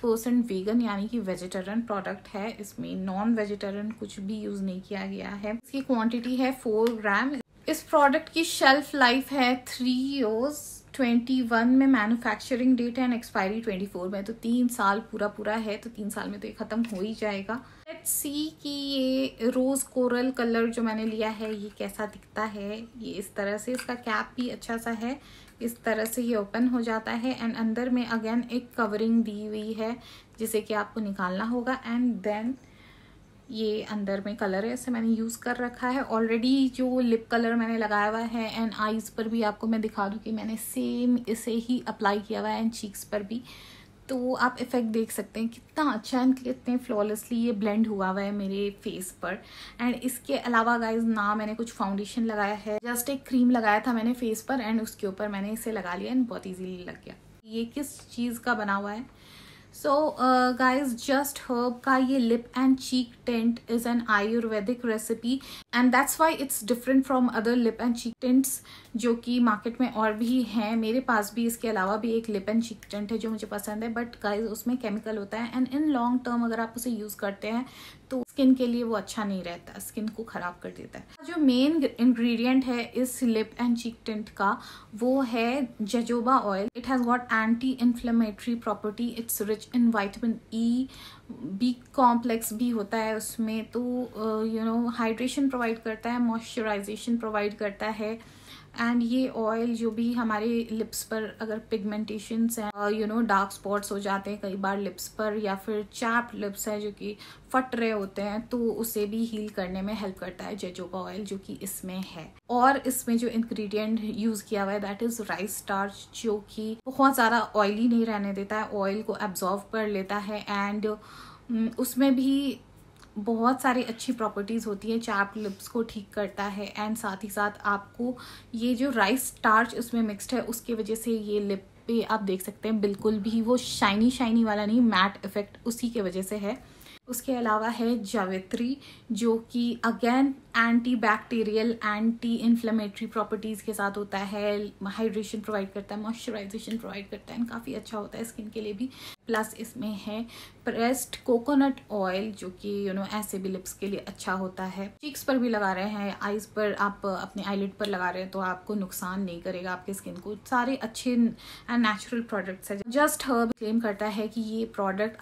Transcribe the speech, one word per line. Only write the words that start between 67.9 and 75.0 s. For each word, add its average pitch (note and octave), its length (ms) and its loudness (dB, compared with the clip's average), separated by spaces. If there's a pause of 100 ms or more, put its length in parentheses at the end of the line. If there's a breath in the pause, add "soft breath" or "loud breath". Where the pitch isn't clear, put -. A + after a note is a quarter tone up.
cheek A#3 200 -4 (120)
tints C4 380 4 (320 loud breath)
जो A#3 200 2
कि B3 240 0
market A#3 420 2
में A#3+ 120 0
और G#3+ 200 2
भी A#3+ 300 2
हैं। G#3+ 320 0
मेरे A3+ 240 2
पास A3 360 0
भी A#3 100 2
इसके A3+ 240 -2
अलावा G3+ 280 2
भी A3+ 140 -2
एक A3+ 140 0
lip G3+ 200 -2
and A3+ 260 0
cheek - 200 -14
tint G#3 200 -6
है A3+ 60 2
जो A3 120 -4
मुझे A3 180 -6
पसंद G#3 360 -6
है, A3+ 120 -4
but A#3 280 -6
guys, G#3 200 0
उसमें A3+ 340 -2
chemical A3 400 -4